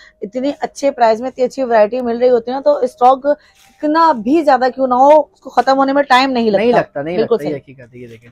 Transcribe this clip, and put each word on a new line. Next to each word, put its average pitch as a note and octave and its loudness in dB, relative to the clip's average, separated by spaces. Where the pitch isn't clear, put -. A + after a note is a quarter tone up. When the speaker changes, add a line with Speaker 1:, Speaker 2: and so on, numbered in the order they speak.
Speaker 1:
इतनी B3+ -6
अच्छे - -6
price A3+ 0
में C4 -8
इतनी B3+ -6
अच्छी C4+ -4
variety A3+ 0
मिल A#3 -4
रही B3 2
होती B3 0
है B3+ -6
ना, C#4 -8
तो C#4+ 0
stock B3+ 0
कितना D#4 2
भी B3+ -2
ज्यादा B3+ 2
क्यों C4 -4
ना B3 0
हो, C4+ 4
उसको - -20
खत्म C4 0
होने C4+ 0
में C#4+ 0
time C4+ 2
नहीं A#3 -2
लगता। G3 0
Speaker 2:
नहीं A#3+ 2
लगता, D3+ -2
नहीं E3 -8
Speaker 1:
बिल्कुल A3 0
Speaker 2:
लगता, D3 -10
ये D3+ -6
Speaker 1:
सही। C3+ -14
Speaker 2:
हकीकत B2 -20
है। B2 -20
ये B2 -18
देखें, A#2 -20